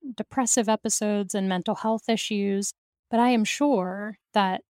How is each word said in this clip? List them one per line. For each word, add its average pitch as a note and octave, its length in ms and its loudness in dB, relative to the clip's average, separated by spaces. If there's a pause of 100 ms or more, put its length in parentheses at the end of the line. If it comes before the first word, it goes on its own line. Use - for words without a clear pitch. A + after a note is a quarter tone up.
(160)
depressive A#3 540 -2
episodes G#3 680 -2
and F#3+ 140 0
mental F#3 260 -2
health A3 340 -4
issues, G3+ 640 -2 (380)
but A#3 80 4
I A#3+ 100 6
am A#3 160 4
sure G#3 720 0 (160)
that F#3+ 280 2 (100)